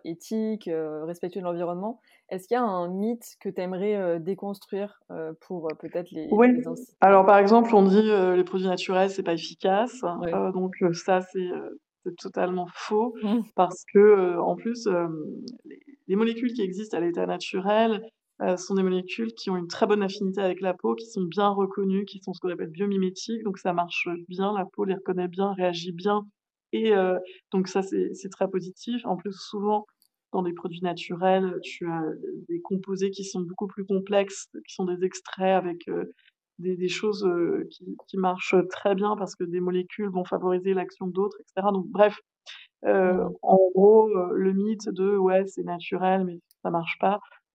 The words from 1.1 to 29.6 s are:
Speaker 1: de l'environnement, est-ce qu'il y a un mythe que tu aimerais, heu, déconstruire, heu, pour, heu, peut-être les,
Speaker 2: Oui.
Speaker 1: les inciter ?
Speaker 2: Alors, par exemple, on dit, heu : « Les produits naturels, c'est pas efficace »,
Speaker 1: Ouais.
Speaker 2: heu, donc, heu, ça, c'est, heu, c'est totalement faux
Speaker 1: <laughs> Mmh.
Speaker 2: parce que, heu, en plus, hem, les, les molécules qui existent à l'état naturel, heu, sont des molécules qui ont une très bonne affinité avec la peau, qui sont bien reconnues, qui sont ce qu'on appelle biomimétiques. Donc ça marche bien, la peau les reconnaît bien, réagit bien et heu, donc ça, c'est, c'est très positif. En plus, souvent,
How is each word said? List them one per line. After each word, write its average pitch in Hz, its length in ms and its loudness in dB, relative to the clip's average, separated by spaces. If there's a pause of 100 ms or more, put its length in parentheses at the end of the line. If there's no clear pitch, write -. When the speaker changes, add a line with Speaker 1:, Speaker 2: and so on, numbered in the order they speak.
Speaker 1:
de 180 40 -8
l'environnement, 175 540 -6 (300)
est-ce 185 180 -10
qu'il 233 80 0
y - 20 2
a 247 60 2
un 180 260 -2
mythe 214 500 -6
que 202 100 -8
tu 185 120 -6
aimerais, 185 360 -2
heu, 170 220 -2
déconstruire, 196 840 -8 (100)
heu, 165 300 -10
pour, 165 300 -8
heu, 151 40 -10
peut-être 170 360 -8
les, 156 200 -8
Speaker 2:
Oui. 220 220 8
Speaker 1:
les 247 140 0
inciter ? - 340 -12
Speaker 2:
Alors, 190 240 10
par 202 120 10
exemple, 226 380 8
on 196 80 10
dit, 190 140 8 (120)
heu : « 185 260 4
Les 180 80 4
produits 190 240 -2
naturels, 185 420 2
c'est 190 140 -4
pas 170 100 0
efficace », 196 680 -2 (120)
Speaker 1:
Ouais. 175 200 -4
Speaker 2:
heu, 190 180 0
donc, 185 280 -2
heu, 175 120 2
ça, 185 280 0
c'est, 185 180 -8
heu, 180 400 -6 (260)
c'est 175 120 -8
totalement 180 560 -4
faux 226 480 -2
Speaker 1:
<laughs> - 0 -
Mmh. 214 220 0 (120)
Speaker 2:
parce 180 280 0 (100)
que, 202 60 8
heu, 185 420 8
en 170 140 -2
plus, 233 320 -8
hem, 170 300 0 (480)
les, - 140 -18 (280)
les 185 80 0
molécules 226 380 0
qui 240 80 -4
existent 202 360 -6
à 165 40 -2
l'état 170 240 -2
naturel, 202 760 0 (400)
heu, 185 160 0
sont 196 180 -6
des 190 80 2
molécules 185 500 -2
qui - 160 -8
ont 185 80 -2
une 170 100 -6
très - 200 0
bonne 208 160 2
affinité 190 380 -4
avec 185 200 -2
la 185 120 -2
peau, 226 220 -2
qui 226 120 -10
sont 190 160 -6
bien 202 260 0
reconnues, 196 560 -2
qui 196 160 -16
sont 190 120 -10
ce - 80 -14
qu'on 185 80 -4
appelle 175 200 -6
biomimétiques. 196 760 -4
Donc 190 140 -4
ça 180 160 -2
marche 175 340 -4 (200)
bien, 190 300 -2
la 185 80 -2
peau 202 200 -6
les 190 100 0
reconnaît 180 320 -2
bien, 196 260 -2
réagit 175 400 -2
bien 208 300 0 (480)
et 220 220 2
heu, 185 240 2 (340)
donc 185 160 2
ça, 196 140 0
c'est, 190 320 -2
c'est 190 160 -14
très 190 200 -2
positif. 185 560 -6
En 190 120 -2
plus, 196 160 -8
souvent, 208 520 -4 (460)